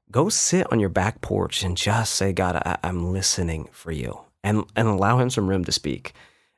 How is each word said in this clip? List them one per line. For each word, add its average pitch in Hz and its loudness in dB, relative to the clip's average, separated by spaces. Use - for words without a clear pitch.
Go 160 2
sit - 0
on 117 4
your 101 2
back 98 -2
porch - -2
and 90 -2
just 110 0
say, 98 0
"God, 90 0
I, - -2
I'm 90 -2
listening 85 -2
for - -12
you," 62 -6
and, 107 2
and 113 4
allow 104 4
him 127 2
some 104 0
room 92 2
to - -4
speak. - -4